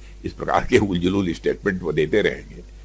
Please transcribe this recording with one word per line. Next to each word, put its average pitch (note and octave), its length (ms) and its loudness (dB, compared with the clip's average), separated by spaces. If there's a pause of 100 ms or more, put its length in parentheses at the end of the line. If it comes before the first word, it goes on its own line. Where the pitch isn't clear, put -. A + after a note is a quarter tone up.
(240)
इस - 80 -6
प्रकार - 320 0
के A#2+ 140 4
उलझुल F#2 540 2
स्टेटमेंट F2 500 -2
वो D#2+ 100 -2
देते D#2+ 300 2
रहेंगे। - 420 -4 (200)